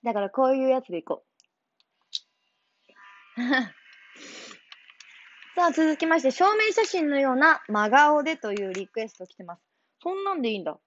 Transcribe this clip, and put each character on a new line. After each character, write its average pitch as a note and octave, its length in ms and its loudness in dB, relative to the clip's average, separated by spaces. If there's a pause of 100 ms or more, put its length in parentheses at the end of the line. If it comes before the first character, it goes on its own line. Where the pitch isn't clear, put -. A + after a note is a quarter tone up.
だ A#3 100 -2
か G#3 60 -2
ら G3 100 -4
こ C4 140 0
う C4 120 2
い C4 80 -2
う C4 40 2
や C4 120 2
つ B3+ 120 -14
で F3 60 -6
い D#3+ 40 -10
こ - 220 -8 (2000)
う。 A#3+ 40 -10
<laughs> B3 340 -2 (1800)
さ F4 100 2
あ、 E4 60 2
続 D#4 240 2
き E4 100 -2
ま D#4+ 140 2
し - 20 -10
て、 C4 80 2
証 F#4+ 240 2
明 G#4+ 160 2
写 A4 140 2
真 E4 260 -2
の C#4 80 0
よ C4+ 140 2
う B3 40 0
な D4+ 300 4
真 G#3 240 0
顔 D4 320 6
で D#4 140 -4
と G#3+ 160 -8
い G3+ 120 -6
う F#3+ 80 -8
リ F#3+ 140 -8
ク - 140 -10
エ A3 80 -8
ス - 100 -20
ト F#3 80 -16
来 - 80 -20
て - 80 -20
ま F3 140 -18
す。 - 60 -20 (420)
そ F4+ 100 -6
ん G4 80 -8
な G4 140 -4
ん D4 60 -4
で A#3 80 -2
い G#3+ 40 -4
い G3+ 60 -6
ん E3+ 40 -12
だ。 - 220 -8